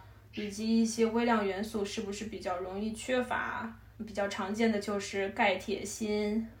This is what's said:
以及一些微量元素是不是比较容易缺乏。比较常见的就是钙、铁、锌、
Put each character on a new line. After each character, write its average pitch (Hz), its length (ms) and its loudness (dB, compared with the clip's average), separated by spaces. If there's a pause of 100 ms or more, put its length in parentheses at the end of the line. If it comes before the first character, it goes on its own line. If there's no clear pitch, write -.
(360)
以 208 140 -4
及 220 320 4
一 226 40 8
些 226 200 4
微 226 200 2
量 226 200 4
元 190 180 0
素 220 200 -2
是 202 180 -4
不 196 120 -6
是 202 120 -6
比 202 140 -8
较 180 200 -2
容 185 200 -6
易 220 140 -2
缺 254 280 0
乏。 226 540 -4 (300)
比 - 80 -12
较 202 160 0
常 202 260 -2
见 226 160 4
的 202 80 2
就 202 180 -2
是 196 320 -2
钙、 208 260 2
铁、 - 280 -4
锌、 208 640 -2 (120)